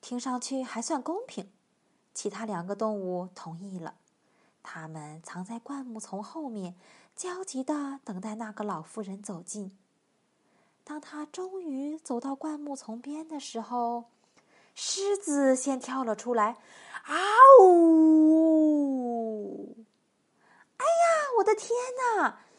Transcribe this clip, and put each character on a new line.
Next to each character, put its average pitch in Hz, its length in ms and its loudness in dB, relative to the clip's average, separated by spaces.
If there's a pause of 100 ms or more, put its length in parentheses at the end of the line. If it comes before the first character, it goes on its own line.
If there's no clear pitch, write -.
听 - 180 -12
上 247 220 -8
去 262 220 -8
还 233 180 -10
算 269 220 -6
公 359 240 -10
平， - 240 -16 (640)
其 - 160 -8
他 196 140 -14
两 190 220 -8
个 196 80 -8
动 214 240 -6
物 180 360 -8
同 165 240 -16
意 190 200 -16
了。 165 160 -14 (680)
他 160 260 -18
们 156 340 -18
藏 180 220 -14
在 226 140 -14
灌 277 260 -14
木 226 160 -14
丛 202 220 -12
后 294 260 -14
面， 196 260 -12 (400)
焦 370 300 -12
急 262 180 -10
地 277 420 -8
等 185 160 -12
待 214 160 -12
那 220 160 -12
个 208 120 -12
老 196 160 -8
妇 160 220 -16
人 196 200 -14
走 185 200 -14
近。 196 340 -16 (1080)
当 302 160 -14
她 302 260 -16
终 370 360 -12
于 294 360 -10
走 240 220 -8
到 269 140 -10
灌 302 240 -10
木 294 160 -12
丛 233 260 -14
边 302 280 -14
的 320 100 -14
时 262 220 -14
候， 240 460 -8 (680)
狮 392 420 -6
子 285 380 0
先 262 240 -4
跳 262 240 -10
了 226 140 -4
出 240 180 -8
来。 226 220 0 (480)
啊 285 100 -10 (460)
呜！ 311 2250 4 (1000)
哎 - 80 0
呀， 659 540 2
我 427 60 4
的 427 100 2
天 427 160 -8 (460)
哪！ 302 240 -2 (180)